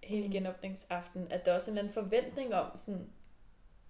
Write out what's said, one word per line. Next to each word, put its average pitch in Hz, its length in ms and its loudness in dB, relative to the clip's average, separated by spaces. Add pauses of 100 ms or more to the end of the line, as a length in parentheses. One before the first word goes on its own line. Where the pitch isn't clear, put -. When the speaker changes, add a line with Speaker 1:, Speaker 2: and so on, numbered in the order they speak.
Speaker 1:
hele 208 240 0
Speaker 2:
Mm. 196 60 0
Speaker 1:
genåbningsaften, 185 1000 -2
at 175 140 0
der 180 60 8
er 175 40 8
også 180 160 2
en 208 80 0
eller 208 120 0
anden 220 140 0
forventning 240 500 2
om 180 120 4 (100)
sådan, 190 340 -6 (800)